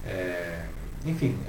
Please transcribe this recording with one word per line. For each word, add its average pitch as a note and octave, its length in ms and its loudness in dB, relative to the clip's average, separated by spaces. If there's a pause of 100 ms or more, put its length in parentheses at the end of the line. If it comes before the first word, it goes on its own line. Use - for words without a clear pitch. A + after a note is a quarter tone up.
é... F2 540 -2 (460)
enfim, D3+ 300 4 (140)